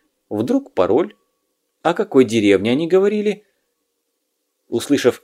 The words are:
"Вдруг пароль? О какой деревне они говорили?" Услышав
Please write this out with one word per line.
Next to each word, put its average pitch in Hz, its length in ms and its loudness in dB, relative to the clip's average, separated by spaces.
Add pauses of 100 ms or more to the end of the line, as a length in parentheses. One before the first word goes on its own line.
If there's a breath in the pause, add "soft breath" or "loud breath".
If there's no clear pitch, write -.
(280)
"Вдруг 175 440 -4
пароль? 117 440 0 (640)
О 165 120 -2
какой 139 300 2
деревне 104 460 0
они 151 160 -2
говорили?" 202 580 -2 (1200)
Услышав 123 560 -2